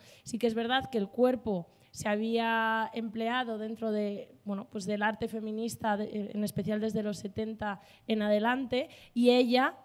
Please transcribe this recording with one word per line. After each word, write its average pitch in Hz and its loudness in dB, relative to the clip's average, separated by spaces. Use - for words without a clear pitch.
sí - -6
que 233 2
es 226 2
verdad 240 0
que - -4
el 196 0
cuerpo 233 2
se - -4
había 226 0
empleado 226 -2
dentro 220 -4
de, 208 -2
bueno, 202 -6
pues 208 -8
del 208 -2
arte 220 0
feminista, 220 -4
de, 214 -4
en 208 -2
especial 208 -2
desde 220 -2
los 208 -4
setenta 208 -6
en 220 2
adelante, 240 2
y 240 6
ella 247 6